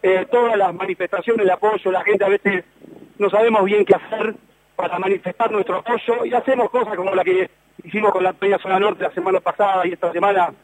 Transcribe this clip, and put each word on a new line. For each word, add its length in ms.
eh, 260
todas 280
las 160
manifestaciones 720
de 80
apoyo, 360
la 140
gente 220
a 40
veces 360
no 120
sabemos 340
bien 220
qué 100
hacer 400
para 240
manifestar 520
nuestro 260
apoyo, 480
y 80
hacemos 360
cosas 280
como 180
la 80
que 260
hicimos 300
con 120
la 100
Peña 280
Zona 160
Norte 260
la 100
semana 260
pasada 480
y 60
esta 180
semana 420